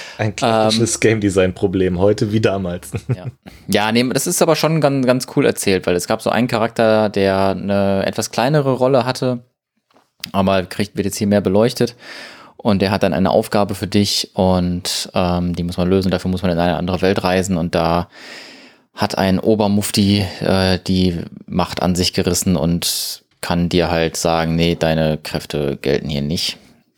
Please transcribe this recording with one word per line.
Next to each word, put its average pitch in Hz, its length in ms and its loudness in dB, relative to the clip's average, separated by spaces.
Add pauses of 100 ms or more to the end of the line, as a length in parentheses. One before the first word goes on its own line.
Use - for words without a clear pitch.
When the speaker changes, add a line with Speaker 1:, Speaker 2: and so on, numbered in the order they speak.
(180)
Speaker 1:
Ein 107 160 -2
klassisches 110 600 0
Speaker 2:
Ähm, - 40 -14
Speaker 1:
Game-Design-Problem, 92 1000 2
heute 104 320 2
wie 110 80 2
damals. 95 500 -2 (100)
<laughs> - 140 -6
Speaker 2:
Ja. 92 120 -8 (420)
Ja, 104 240 0
nee, 123 200 2
das - 140 -2
ist 180 160 -2
aber 160 140 4
schon 160 240 0
ganz, 139 260 2
ganz 123 300 0
cool 135 100 4
erzählt, 98 400 0
weil 90 80 2
es 87 140 -2
gab 110 140 -2
so - 80 -2
einen 120 180 2
Charakter, 110 600 2
der 98 420 2
eine 98 540 0
etwas - 280 -4
kleinere 135 400 2
Rolle 127 320 2
hatte, 123 400 -4 (880)
aber 95 320 2
kriegt, - 320 -6
wird 98 80 -2
jetzt 98 140 -6
hier 104 100 0
mehr 101 120 4
beleuchtet. 107 540 2 (680)
Und 101 200 2
der 98 80 2
hat 98 120 0
dann 92 120 2
eine 87 160 2
Aufgabe 104 440 2
für 101 120 -4
dich - 480 0
und, 90 800 0
ähm, 90 420 0
die 87 60 -4
muss 87 160 -6
man 90 100 0
lösen. 95 220 2
Dafür 92 200 -2
muss 90 120 -2
man 92 80 0
in 82 80 0
eine 85 180 2
andere 87 240 -4
Welt 95 240 2
reisen 92 320 0
und 85 180 -2
da 85 360 0 (840)
hat - 240 -6
ein - 240 2
Obermufti, 110 840 2 (140)
äh, 92 380 2
die 92 420 0 (260)
Macht - 340 -4
an 90 140 0
sich 90 180 0
gerissen 90 440 0
und - 680 -4 (160)
kann 87 300 -2
dir 85 200 2
halt 82 280 0
sagen, 82 380 0
"Nee, 85 180 2
deine 80 420 0
Kräfte 73 640 -6
gelten 69 300 -2
hier 69 100 -4
nicht. 76 380 -4 (400)